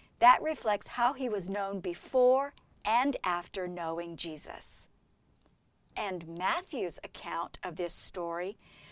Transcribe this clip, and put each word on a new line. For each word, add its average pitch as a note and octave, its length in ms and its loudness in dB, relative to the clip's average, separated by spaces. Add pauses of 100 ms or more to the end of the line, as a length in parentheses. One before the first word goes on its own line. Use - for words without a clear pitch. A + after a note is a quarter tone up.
(220)
That A#3+ 220 10
reflects A#3 440 -2
how B3+ 260 2
he B3+ 140 -2
was G3 220 -2
known G3 300 -2
before B3+ 760 4 (320)
and B3+ 380 2
after F3+ 440 -2
knowing E3+ 480 -4
Jesus. - 720 -10 (1080)
And F3 400 -4
Matthew's G#3 640 -2
account - 600 -8
of F3 120 -6
this F3 180 -2
story F3 640 -2 (360)